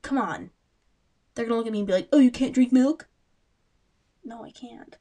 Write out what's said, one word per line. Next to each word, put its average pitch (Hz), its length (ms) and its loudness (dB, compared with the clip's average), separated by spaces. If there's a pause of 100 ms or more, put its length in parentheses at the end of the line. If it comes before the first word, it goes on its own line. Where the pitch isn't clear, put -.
Come 277 160 -4
on. 165 320 -6 (840)
They're 233 100 -6
gonna 226 120 -2
look 226 100 -4
at 220 60 -8
me 214 60 -4
and 202 80 -4
be 196 60 -2
like, - 200 0
Oh, 302 60 6
you 254 120 8
can't 254 240 -4
drink 254 180 2
milk? 254 360 2 (1160)
No, 226 200 -16
I - 60 -20
can't. - 500 -20